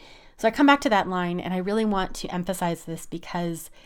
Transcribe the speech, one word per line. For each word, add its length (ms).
So 100
I 40
come 140
back 140
to 100
that 180
line, 300
and 160
I 40
really 260
want 320
to 180
emphasize 520
this 200
because 640